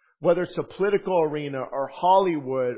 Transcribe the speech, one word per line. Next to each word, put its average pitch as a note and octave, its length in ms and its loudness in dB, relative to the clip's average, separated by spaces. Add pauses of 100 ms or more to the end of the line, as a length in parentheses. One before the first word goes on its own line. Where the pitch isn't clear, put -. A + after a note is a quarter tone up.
(200)
whether E3+ 240 2
it's - 140 -8
a D#3+ 60 -2
political F#3+ 580 0
arena D3 380 -4
or C3 340 -6
Hollywood C#3+ 840 2